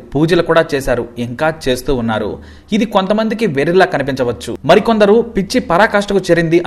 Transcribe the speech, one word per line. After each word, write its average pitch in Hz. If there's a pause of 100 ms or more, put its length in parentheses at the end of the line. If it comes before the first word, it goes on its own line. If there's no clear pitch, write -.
(140)
పూజలు 160
కూడా 160 (100)
చేశారు, 135 (200)
ఇంకా 123 (160)
చేస్తూ 131
ఉన్నారు. 107 (460)
ఇది 233
కొంతమందికి 208 (100)
వెర్రిలా 170
కనిపించవచ్చు, 131 (180)
మరికొందరు 214 (200)
పిచ్చి 202 (100)
పరాకాష్ఠకు 202
చేరింది 170